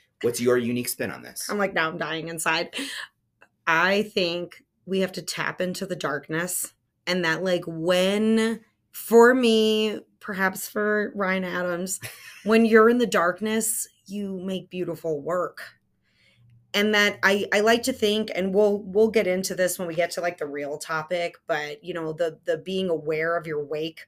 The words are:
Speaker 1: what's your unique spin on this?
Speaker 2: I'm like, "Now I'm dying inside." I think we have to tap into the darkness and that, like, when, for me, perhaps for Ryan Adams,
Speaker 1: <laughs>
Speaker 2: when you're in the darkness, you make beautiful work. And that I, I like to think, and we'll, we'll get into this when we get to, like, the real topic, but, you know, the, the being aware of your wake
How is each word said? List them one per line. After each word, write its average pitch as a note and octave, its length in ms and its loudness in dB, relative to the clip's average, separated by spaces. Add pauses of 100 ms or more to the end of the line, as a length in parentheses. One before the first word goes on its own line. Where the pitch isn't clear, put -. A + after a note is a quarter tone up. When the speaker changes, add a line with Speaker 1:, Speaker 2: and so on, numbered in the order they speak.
(220)
Speaker 1:
what's A#2+ 180 -2
your B2 160 4
unique A#2+ 320 -2
spin A2 220 -6
on B1+ 120 -12
this? - 280 -12
Speaker 2:
I'm G#3 80 -4
like, G3 160 -2
"Now E3 140 0
I'm D#3+ 100 -6
dying D#3+ 300 -6
inside." E3 460 -4 (920)
I F3+ 360 2
think F3 600 -4 (220)
we F#3+ 160 -2
have F#3 120 -2
to F#3 100 -10
tap D#3 380 -6
into F#3 260 -4
the F3 100 -8
darkness D#3 760 -4 (340)
and F3+ 180 0
that, D#3+ 180 0
like, F3+ 240 0
when, G3+ 920 2 (320)
for A#3 420 8
me, A3 680 2 (200)
perhaps F#3+ 480 -4
for G#3 480 -2
Ryan F#3+ 260 -2
Adams, F3+ 560 -4 (240)
Speaker 1:
<laughs> - 220 -20
Speaker 2:
when A3+ 200 6
you're A3 240 8
in A#3+ 100 4
the A#3+ 80 2
darkness, G#3 800 0 (180)
you G3 320 -8
make F#3 320 -8
beautiful E3 500 -6
work. E3+ 420 -4 (1120)
And G#3 200 2
that G#3 280 2
I, G3 320 2
I G3+ 60 4
like A#3 240 4
to C4 80 0
think, G#3+ 420 -2
and F#3+ 200 -2
we'll, G#3 280 4
we'll G#3+ 280 2
get G#3 160 2
into F#3 280 -2
this F3+ 240 0
when F3+ 100 -6
we E3 60 -8
get E3+ 180 0
to, F#3 80 -6
like, F3 180 -4
the D3+ 80 -6
real C#3+ 320 -8
topic, E3 580 -4 (100)
but, D3 360 -6
you F3 120 -10
know, D#3+ 180 -6
the, D#3+ 320 -2
the E3 140 0
being F#3+ 320 -2
aware D#3 460 0
of D#3+ 100 -4
your D3+ 180 -4
wake D#3 440 -6